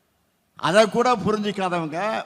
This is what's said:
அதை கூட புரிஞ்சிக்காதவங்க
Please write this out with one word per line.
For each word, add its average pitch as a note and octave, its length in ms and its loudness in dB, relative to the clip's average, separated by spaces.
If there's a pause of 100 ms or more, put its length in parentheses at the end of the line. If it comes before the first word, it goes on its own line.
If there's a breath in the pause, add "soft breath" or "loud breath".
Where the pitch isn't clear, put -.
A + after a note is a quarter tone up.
(560)
அதை G3 340 4
கூட A#3+ 260 2
புரிஞ்சிக்காதவங்க F#3+ 1120 -4